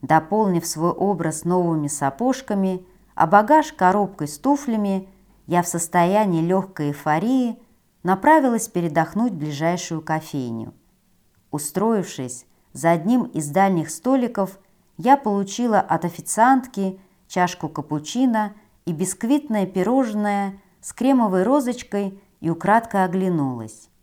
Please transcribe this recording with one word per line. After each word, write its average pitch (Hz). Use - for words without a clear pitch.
Дополнив 170
свой 165
образ 185
новыми 170
сапожками, 190
а 160
багаж 214
коробкой 190
с -
туфлями – 220
я 175
в 170
состоянии 180
легкой 175
эйфории 214
направилась 240
передохнуть 170
в 175
ближайшую 156
кофейню. 135
Устроившись 180
за 151
одним 196
из 147
дальних 180
столиков, 240
я 240
получила 214
от -
официантки 208
чашку 175
капучино 208
и 175
бисквитное 214
пирожное 202
с -
кремовой 233
розочкой 233
и 160
украдкой 196
оглянулась. 156